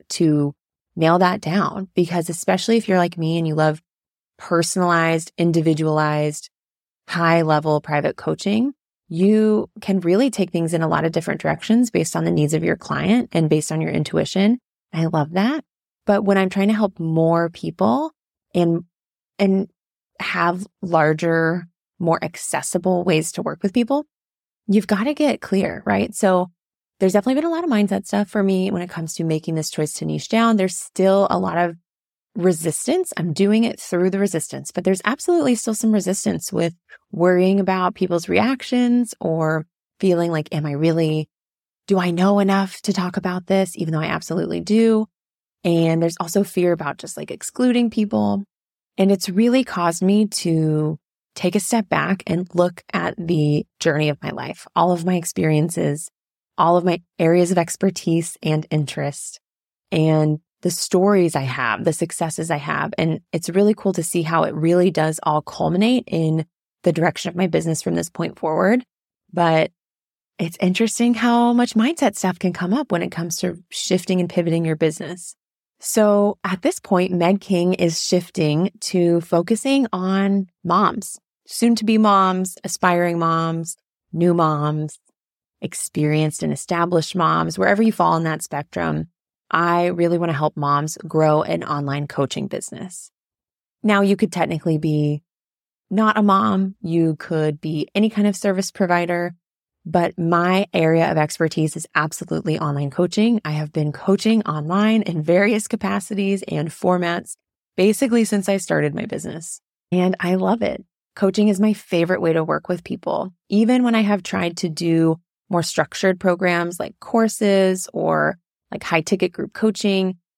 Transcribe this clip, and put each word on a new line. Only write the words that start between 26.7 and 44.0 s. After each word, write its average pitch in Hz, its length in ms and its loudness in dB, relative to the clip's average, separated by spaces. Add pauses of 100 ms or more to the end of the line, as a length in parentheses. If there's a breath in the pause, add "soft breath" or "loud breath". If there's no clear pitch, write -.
there's 190 140 4
definitely 262 280 2
been 339 80 -2
a 330 40 -2
lot 339 100 -2
of 339 60 -4
mindset 202 380 0
stuff 202 200 -2
for 214 140 -2
me 190 300 0
when 175 100 -4
it 180 80 -10
comes 160 260 -10
to 170 80 -4
making 160 320 -2
this 156 140 -4
choice - 240 -4
to - 120 -8
niche 151 240 -6
down. 226 280 2
There's 190 180 -2
still 190 540 2
a - 80 0
lot 180 200 -2
of 170 180 0 (600)
resistance. 175 800 -2
I'm 170 160 -2
doing 208 300 2
it - 160 -4
through 185 300 0
the 196 100 -2
resistance, 160 520 -4
but 175 120 -6
there's 190 220 0
absolutely 285 500 2
still 220 200 -4
some 220 160 0
resistance 190 600 -2
with 170 220 -2 (380 loud breath)
worrying 185 480 4
about 185 360 0
people's 175 340 -2
reactions 240 920 0
or 160 460 -2 (340)
feeling 175 320 2
like, 156 200 -4
"Am 151 140 -2
I 147 60 -4
really, 156 580 0 (580)
do 190 120 2
I 180 120 0
know 196 280 4
enough 196 440 0
to 196 100 -2
talk 180 240 -4
about 180 300 -4
this?" 190 300 0
Even 160 160 -4
though 156 80 -2